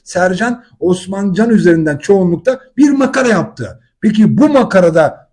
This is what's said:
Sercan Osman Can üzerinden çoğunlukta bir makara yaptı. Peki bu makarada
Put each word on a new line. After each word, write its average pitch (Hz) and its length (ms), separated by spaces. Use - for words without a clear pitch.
Sercan 185 600
Osman 185 540
Can 220 160
üzerinden 165 480
çoğunlukta 185 600
bir 285 120
makara 269 380
yaptı. 156 520
Peki 214 360
bu 294 120
makarada 175 840